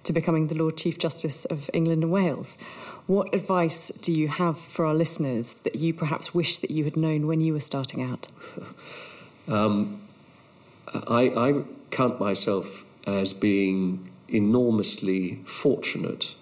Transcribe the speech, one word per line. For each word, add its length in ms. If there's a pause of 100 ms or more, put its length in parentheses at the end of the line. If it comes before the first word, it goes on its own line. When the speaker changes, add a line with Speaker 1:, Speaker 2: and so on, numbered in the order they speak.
Speaker 1:
to 80
becoming 340
the 80
Lord 220
Chief 220
Justice 480
of 260
England 320
and 80
Wales. 440 (520)
What 260
advice 540 (120)
do 120
you 160
have 280
for 300
our 80
listeners 600
that 200
you 180
perhaps 400
wish 260
that 120
you 140
had 120
known 300
when 140
you 140
were 40
starting 420
out? 280 (280)
Speaker 2:
<laughs> 120 (800)
Um, 540 (880)
I, 300 (140)
I 260 (300)
count 260
myself 680 (220)
as 260
being 800 (180)
enormously 1160
fortunate 960